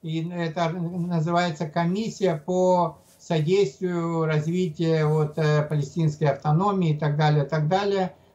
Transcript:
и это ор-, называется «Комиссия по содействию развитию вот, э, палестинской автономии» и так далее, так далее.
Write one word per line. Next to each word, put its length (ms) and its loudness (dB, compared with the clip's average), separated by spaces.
и 300 -6
это 360 -2
ор-, 140 -4
называется 840 -2
«Комиссия 680 -2
по 640 0
содействию 1040 0
развитию 840 0
вот, 280 0
э, 300 2
палестинской 600 0
автономии» 680 2
и 40 -4
так 180 -2
далее, 280 2
так 240 -2
далее. 460 0